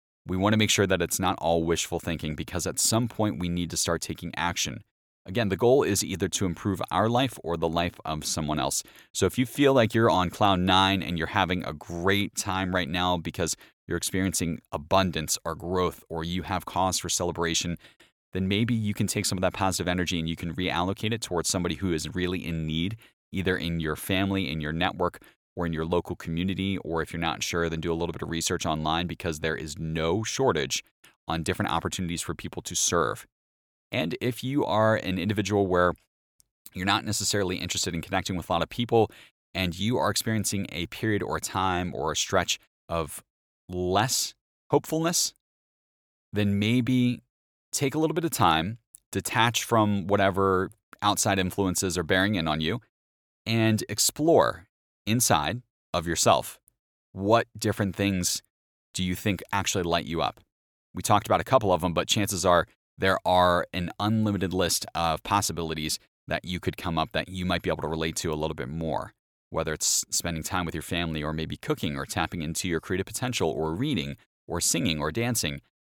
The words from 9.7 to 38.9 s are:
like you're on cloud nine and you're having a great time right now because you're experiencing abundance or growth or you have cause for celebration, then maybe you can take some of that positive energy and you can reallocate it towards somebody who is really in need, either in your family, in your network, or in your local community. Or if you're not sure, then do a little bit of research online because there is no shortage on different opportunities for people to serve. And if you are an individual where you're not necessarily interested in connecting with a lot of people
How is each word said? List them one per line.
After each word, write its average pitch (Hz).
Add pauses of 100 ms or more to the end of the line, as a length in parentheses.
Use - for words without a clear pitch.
like 113
you're 113
on 87
cloud 98
nine 95
and 85
you're 80
having 90
a 76
great 90
time 92
right 87
now 90
because 82 (320)
you're 85
experiencing 92 (100)
abundance 80
or 82
growth 87
or 82
you 87
have 92
cause 92
for 90
celebration, 85 (560)
then 95
maybe 113
you 107
can 104
take 104
some 101
of 92
that 90
positive 92
energy 90
and 82
you 82
can 82
reallocate 92
it 113
towards 85
somebody 87
who 90
is 78
really 90
in 80
need, 82 (340)
either 92
in 82
your 78
family, 98
in 78
your 76
network, 87 (360)
or 87
in 82
your 80
local 87
community. 95
Or 80
if -
you're 82
not 82
sure, 85
then 80
do 85
a -
little 82
bit -
of 82
research 82
online 80
because 82
there 80
is 73
no 80
shortage 87 (440)
on 82
different -
opportunities 85
for 82
people -
to -
serve. 73 (640)
And -
if -
you 139
are 110
an 92
individual 101
where 90 (800)
you're 92
not 101
necessarily 101
interested -
in 82
connecting 95
with 82
a -
lot 85
of 80
people 117 (440)